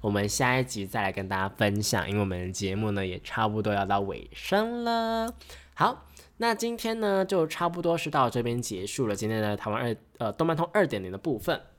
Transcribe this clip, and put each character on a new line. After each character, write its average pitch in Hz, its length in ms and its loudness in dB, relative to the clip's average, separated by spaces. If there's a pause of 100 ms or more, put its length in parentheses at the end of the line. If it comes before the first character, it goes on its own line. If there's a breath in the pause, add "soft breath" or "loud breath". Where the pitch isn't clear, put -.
我 110 80 0
们 101 200 2
下 127 300 2
一 131 60 2
集 107 220 -6
再 107 160 -4
来 98 100 0
跟 95 160 -6
大 98 80 -2
家 95 120 0
分 104 340 2
享， 104 260 0
因 98 60 -2
为 104 60 2
我 104 40 4
们 92 220 -2
的 92 60 -6
节 95 240 -2
目 107 160 0
呢 98 120 0
也 90 160 -4
差 - 280 0
不 107 120 0
多 107 120 0
要 98 120 2
到 101 160 2
尾 98 320 -6
声 233 520 -2
了。 226 500 -2 (400 loud breath)
好， 214 320 0 (300 loud breath)
那 233 180 2
今 233 220 -4
天 226 240 -4
呢 196 240 4
就 185 220 2
差 170 220 -2
不 170 140 -4
多 170 160 4
是 160 100 -4
到 135 220 4
这 120 120 0
边 120 200 0
结 101 240 -6
束 120 220 -2
了， 101 80 0
今 107 120 -2
天 110 140 2
的 104 140 0
台 107 140 -4
湾 110 120 0
二-， 120 140 -2 (220)
呃， 110 140 0
动 160 140 0
漫 165 100 2
通 165 160 0
二 202 140 4
点 110 160 -2
零 90 80 -8
的 98 80 -8
部 139 180 -2
分。 165 240 -2 (180)